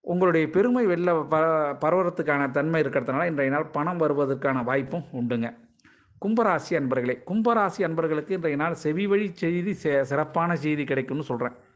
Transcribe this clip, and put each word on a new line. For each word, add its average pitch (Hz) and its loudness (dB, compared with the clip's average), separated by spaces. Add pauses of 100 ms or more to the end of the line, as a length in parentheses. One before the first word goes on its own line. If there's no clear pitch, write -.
உங்களுடைய 170 2
பெருமை 240 2
வெளில 175 2
ப-, 156 2
பரவறதுக்கான 156 2
தன்மை 151 2
இருக்கிறதுனால 139 0
இன்றைய 143 0
நாள் 151 -2
பணம் 165 -4
வருவதற்கான 139 0
வாய்ப்பும் 135 -2
உண்டுங்க. 120 -4 (680)
கும்பராசி 208 0
அன்பர்களே, 127 0
கும்பராசி 208 0
அன்பர்களுக்கு 160 -2
இன்றைய 165 -2
நாள் 160 0
செவி 156 -2
வழி 202 0
செய்தி, 175 -2
சி-, 143 0
சிறப்பான 156 0
செய்தி 147 -2
கிடைக்கும்னு 135 -2
சொல்றேன். 120 -4 (240)